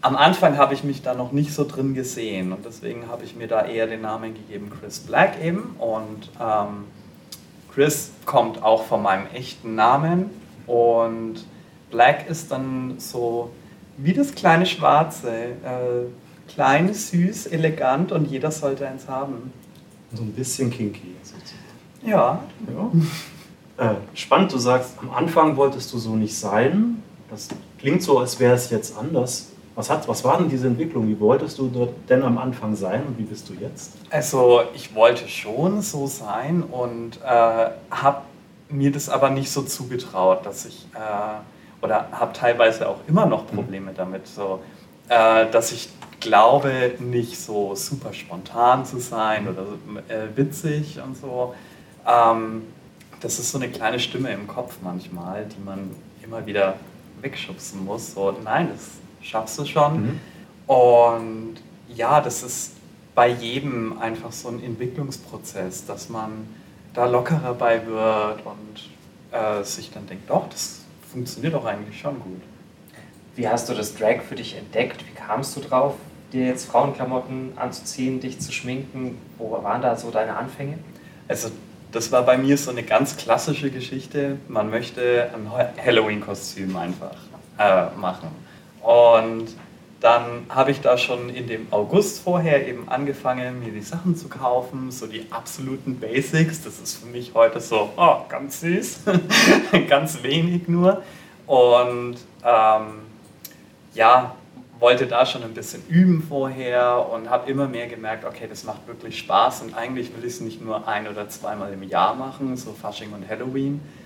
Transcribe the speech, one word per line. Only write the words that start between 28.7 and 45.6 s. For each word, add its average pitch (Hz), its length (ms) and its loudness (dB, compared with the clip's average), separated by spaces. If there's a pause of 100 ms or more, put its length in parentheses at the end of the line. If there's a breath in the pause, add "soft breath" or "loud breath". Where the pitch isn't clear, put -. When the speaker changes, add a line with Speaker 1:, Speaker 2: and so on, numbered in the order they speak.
Speaker 2:
anders. 135 520 -4 (300)
Was - 100 -6
hat, 156 200 -2
was 110 160 -2
war 151 120 4
denn 170 120 2
diese 131 180 0
Entwicklung? 123 400 0
Wie 107 140 0
wolltest 139 360 4
du 131 120 -2
dort 123 240 -2 (160)
denn 127 120 6
am 120 160 2
Anfang 117 380 -4
sein 98 320 -2
und 123 100 -8
wie 113 60 -6
bist - 240 -12
du 95 60 -14
jetzt? - 400 -12 (160)
Speaker 1:
Also, 127 540 6 (120)
ich - 180 -16
wollte 113 360 6
schon 160 520 -2
so 143 240 -4
sein 131 580 -2
und, 117 520 -6 (100)
äh, 113 440 6 (200)
hab - 360 0 (420)
mir 139 240 2
das 143 160 -4
aber 135 220 4
nicht 135 200 -2
so 139 120 -2
zugetraut, 95 840 0
dass 98 200 -10
ich, - 280 -18
äh, - 40 -12 (840 loud breath)
oder 107 300 0
hab - 220 -2
teilweise 117 560 4
auch 98 80 -4 (100)
immer 190 180 4
noch - 240 0
Speaker 2:
Mhm. - 60 -8
Speaker 1:
Probleme 98 400 -8
damit, 92 320 -8
so, 95 340 -6 (460 loud breath)
äh, 113 420 8
dass 113 220 2